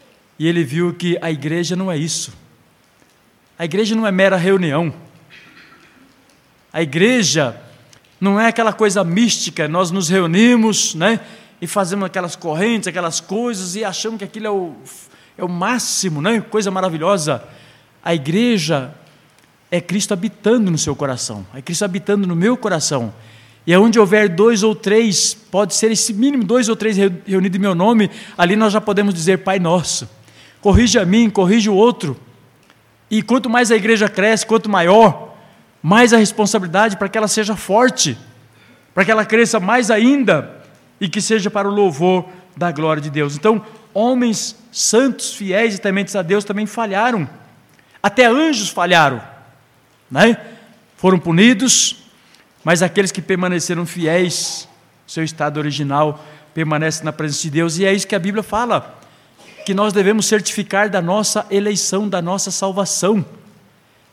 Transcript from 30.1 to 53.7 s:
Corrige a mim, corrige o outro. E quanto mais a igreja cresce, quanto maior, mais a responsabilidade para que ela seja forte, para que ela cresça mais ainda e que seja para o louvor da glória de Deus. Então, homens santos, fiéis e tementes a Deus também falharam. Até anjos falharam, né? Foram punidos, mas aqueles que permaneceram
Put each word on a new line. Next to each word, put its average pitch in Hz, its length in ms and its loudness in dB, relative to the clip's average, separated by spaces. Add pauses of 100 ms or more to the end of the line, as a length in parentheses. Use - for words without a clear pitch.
Corrige 214 400 4
a 185 40 2
mim, 214 240 4
corrige 202 400 2
o 208 60 2
outro. 190 420 2 (920)
E 214 120 0
quanto 247 280 0
mais 240 220 2
a 226 40 6
igreja 214 320 2
cresce, 208 380 0
quanto 220 220 0
maior, 196 640 4 (480)
mais 220 300 6
a 233 40 8
responsabilidade 202 800 0
para 196 120 -4
que 226 100 -6
ela 214 100 0
seja 214 280 -2
forte, 196 600 0 (800)
para 185 100 2
que 214 60 2
ela 220 140 2
cresça 226 340 2
mais 214 320 0
ainda 220 720 2 (380)
e 190 80 -2
que 202 120 -4
seja 214 300 0
para 202 180 -2
o 202 60 -2
louvor 180 540 2 (280)
da 175 140 -4
glória 156 320 -2
de 151 80 -8
Deus. 143 240 -4
Então, 214 300 0 (280)
homens 240 640 -2 (140)
santos, - 640 0
fiéis 202 400 -2
e 185 40 -8
tementes 196 360 -2
a 190 80 -2
Deus 196 220 0
também 208 220 -4
falharam. 208 640 -2 (720)
Até 208 240 4
anjos 247 420 2
falharam, 165 520 2 (880)
né? 190 280 4 (600)
Foram 185 220 2
punidos, 196 840 2 (580)
mas 165 200 2
aqueles 185 280 0
que 185 100 -8
permaneceram 180 640 -2